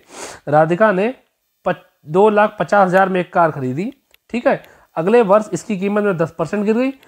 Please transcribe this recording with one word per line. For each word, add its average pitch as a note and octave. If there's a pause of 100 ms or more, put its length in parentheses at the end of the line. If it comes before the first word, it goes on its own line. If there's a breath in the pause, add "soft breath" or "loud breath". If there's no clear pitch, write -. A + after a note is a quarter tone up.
(480 loud breath)
राधिका D#3+
ने G#3 (520)
पच-, F3+ (220)
दो F#3
लाख G#3
पचास F#3+
हज़ार F#3+
में F#3
एक F3
कार E3+
खरीदी, D3 (380)
ठीक B3
है, A#3 (340 soft breath)
अगले G#3+
वर्ष G#3
इसकी F#3+
कीमत G3+
में G3
दस D#3+
परसेंट G3+
गिर G#3+
गई, C4 (160 soft breath)